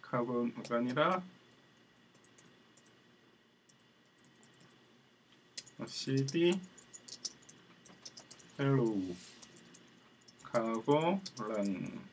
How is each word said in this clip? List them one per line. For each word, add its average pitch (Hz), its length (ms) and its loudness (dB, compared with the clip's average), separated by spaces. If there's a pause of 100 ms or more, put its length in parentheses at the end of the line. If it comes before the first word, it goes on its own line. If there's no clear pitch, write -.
카본가 120 720 -2
아니라 151 460 2 (4000)
씨디 165 720 4 (2000)
헬로우 113 560 2 (1300)
카고 143 760 2 (180)
런 104 600 -4 (120)